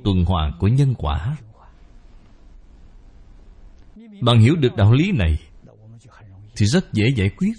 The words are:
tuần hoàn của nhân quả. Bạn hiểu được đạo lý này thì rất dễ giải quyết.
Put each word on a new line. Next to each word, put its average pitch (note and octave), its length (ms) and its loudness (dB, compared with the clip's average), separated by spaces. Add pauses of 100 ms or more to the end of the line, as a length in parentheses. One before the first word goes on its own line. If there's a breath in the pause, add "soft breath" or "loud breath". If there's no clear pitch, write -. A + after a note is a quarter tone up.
tuần F#2 200 0
hoàn E2 340 -4
của F#2+ 100 0
nhân C3+ 300 0
quả. D2+ 380 -6 (2750)
Bạn A#2+ 180 2
hiểu A#2+ 180 6
được C3+ 200 -2
đạo G#2+ 160 4
lý E3+ 200 2
này E2 260 -2 (1160)
thì G#2+ 100 0
rất D#3 260 0
dễ A2 160 0
giải G#2 280 0
quyết. G3+ 220 -4